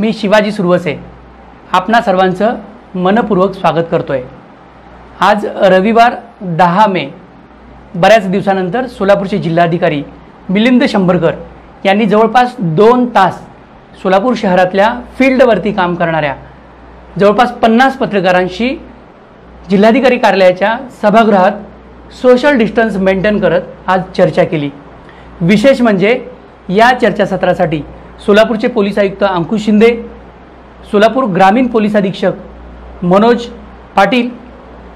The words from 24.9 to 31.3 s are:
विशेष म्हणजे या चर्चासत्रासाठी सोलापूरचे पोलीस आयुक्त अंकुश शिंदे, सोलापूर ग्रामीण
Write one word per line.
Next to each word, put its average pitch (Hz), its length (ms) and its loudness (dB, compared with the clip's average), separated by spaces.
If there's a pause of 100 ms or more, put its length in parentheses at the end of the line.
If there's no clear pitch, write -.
विशेष 214 400 2
म्हणजे 220 440 0 (440)
या 220 320 4
चर्चासत्रासाठी 180 800 -2 (460)
सोलापूरचे 220 420 0
पोलीस 208 300 -2
आयुक्त 202 240 -2
अंकुश 196 420 -2
शिंदे, 226 440 2 (840)
सोलापूर 220 340 2
ग्रामीण 196 420 2